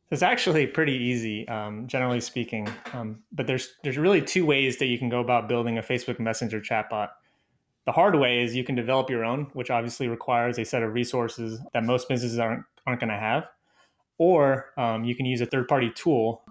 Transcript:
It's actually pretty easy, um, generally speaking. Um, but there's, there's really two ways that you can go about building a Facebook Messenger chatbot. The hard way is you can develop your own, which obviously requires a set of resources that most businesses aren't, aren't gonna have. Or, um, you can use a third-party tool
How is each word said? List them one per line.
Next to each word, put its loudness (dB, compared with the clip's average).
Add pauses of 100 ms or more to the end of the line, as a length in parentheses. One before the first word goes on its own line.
It's 0
actually 2
pretty 0
easy, -2
um, -8
generally 0
speaking. -6 (240)
Um, -10
but -6
there's, -4
there's -6
really 4
two 0
ways 2
that 0
you 0
can -2
go 0
about 2
building 0
a -4
Facebook -4
Messenger -4
chatbot. -2 (760)
The 0
hard 6
way 4
is 0
you -2
can -4
develop 2
your -2
own, -2
which -6
obviously -2
requires 0
a -2
set 0
of -2
resources -2 (120)
that 0
most 0
businesses -2
aren't, -2 (200)
aren't -2
gonna -2
have. -2 (720)
Or, 4
um, 0
you -2
can -2
use 0
a 0
third-party 0
tool 0